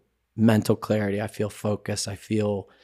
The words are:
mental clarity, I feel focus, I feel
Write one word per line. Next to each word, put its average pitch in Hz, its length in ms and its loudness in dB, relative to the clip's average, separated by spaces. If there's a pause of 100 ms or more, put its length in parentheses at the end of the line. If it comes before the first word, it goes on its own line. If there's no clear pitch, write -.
(380)
mental 107 400 4
clarity, 104 440 0
I 110 60 -4
feel 107 220 -4
focus, 104 580 -6
I 101 80 -8
feel 104 540 -2 (140)